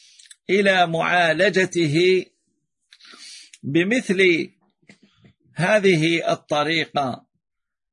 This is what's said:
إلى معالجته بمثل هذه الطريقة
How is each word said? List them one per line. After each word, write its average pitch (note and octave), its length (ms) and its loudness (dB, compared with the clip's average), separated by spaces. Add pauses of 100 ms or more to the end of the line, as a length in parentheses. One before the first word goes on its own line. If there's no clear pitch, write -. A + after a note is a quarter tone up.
(500)
إلى F#3+ 360 2
معالجته E3+ 1400 0 (1400)
بمثل F3+ 880 -2 (1040)
هذه E3+ 760 0
الطريقة D3 920 -4 (680)